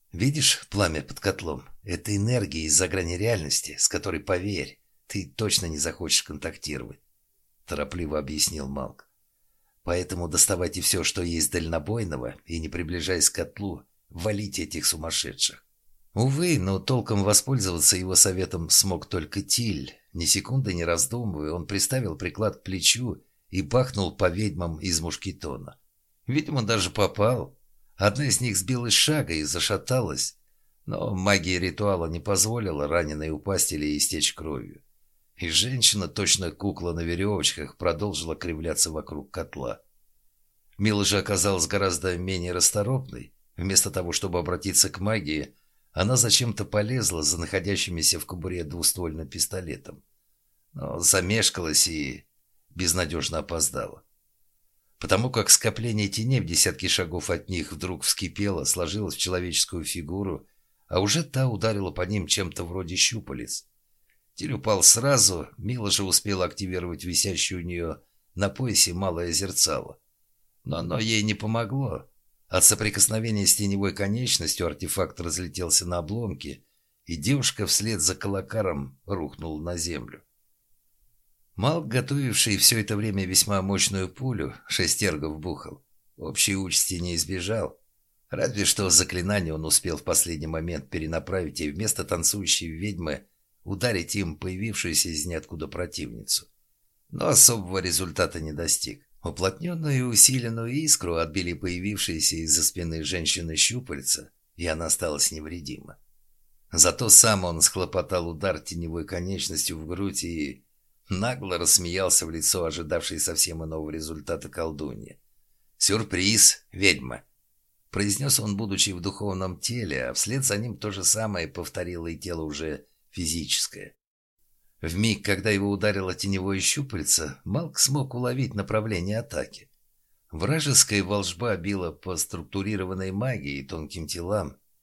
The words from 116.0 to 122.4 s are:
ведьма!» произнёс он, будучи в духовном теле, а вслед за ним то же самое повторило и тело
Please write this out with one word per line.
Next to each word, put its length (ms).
ведьма!» 520
произнёс 480
он, 180
будучи 340
в 100
духовном 580
теле, 460
а 80
вслед 300
за 140
ним 200
то 140
же 120
самое 440
повторило 600
и 100
тело 260